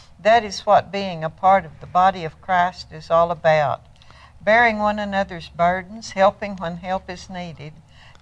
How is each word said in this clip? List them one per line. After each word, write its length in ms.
That 280
is 160
what 320
being 320
a 40
part 360
of 160
the 60
body 360
of 180
Christ 520
is 180
all 200
about. 500
Bearing 400
one 180
another's 520
burdens, 600
helping 440
when 220
help 320
is 200
needed. 440